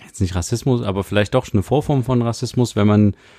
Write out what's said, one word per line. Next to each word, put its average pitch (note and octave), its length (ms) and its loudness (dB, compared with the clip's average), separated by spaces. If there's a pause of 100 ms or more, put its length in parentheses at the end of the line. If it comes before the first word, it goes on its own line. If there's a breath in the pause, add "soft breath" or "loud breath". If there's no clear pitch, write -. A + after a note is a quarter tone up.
jetzt - 160 -10
nicht F2+ 140 -2
Rassismus, A#2+ 480 -2
aber G2 200 -2
vielleicht G2+ 300 -2
doch B2+ 140 0
schon - 80 -8
eine G2+ 80 2
Vorform C#3 420 0
von B2 160 0
Rassismus, A#2 560 -2
wenn G#2 100 4
man G#2 280 4 (240 soft breath)